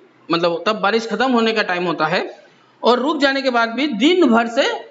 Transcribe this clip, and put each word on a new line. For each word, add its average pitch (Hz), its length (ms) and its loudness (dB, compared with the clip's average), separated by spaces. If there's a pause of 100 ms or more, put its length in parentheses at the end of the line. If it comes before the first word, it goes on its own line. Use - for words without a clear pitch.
(300)
मतलब 170 360 0
तब 214 140 0
बारिश 220 260 0
खत्म 240 260 -2
होने 226 200 2
का 214 100 -2
टाइम 180 220 -4
होता 160 220 -2
है, 294 380 -4 (380)
और 240 160 4
रुक 294 200 -2
जाने 269 240 0
के 262 80 0
बाद 233 180 0
भी 240 180 -4
दिन 302 380 2
भर 233 220 4
से 370 440 -2